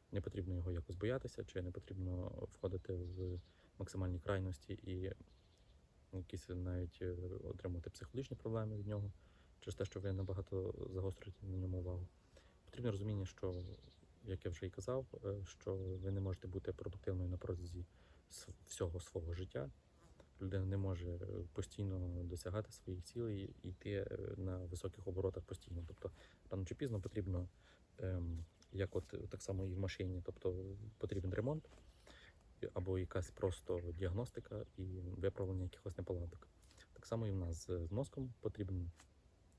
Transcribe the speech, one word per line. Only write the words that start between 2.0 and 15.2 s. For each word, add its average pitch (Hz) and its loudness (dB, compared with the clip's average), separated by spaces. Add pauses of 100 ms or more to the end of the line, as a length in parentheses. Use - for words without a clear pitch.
входити 92 0
в 90 0 (380)
максимальні 90 2
крайності 95 2
і 92 -2 (1000)
якісь 92 -4
навіть, 90 2
е, 90 2 (320)
отримувати 90 -2
психологічні - -4
проблеми 110 2
від 101 -2
нього 101 2 (480)
через - -6
те, 98 2
що 95 -2
ви 95 2
набагато 95 2 (160)
загострюєте 92 -2
на 92 0
ньому 92 2
увагу. 90 0 (560)
Потрібне 123 2
розуміння, 101 2
що, 92 -2 (680)
як 95 -2
я 95 2
вже 87 -2
і 92 -2
казав, 127 0 (180)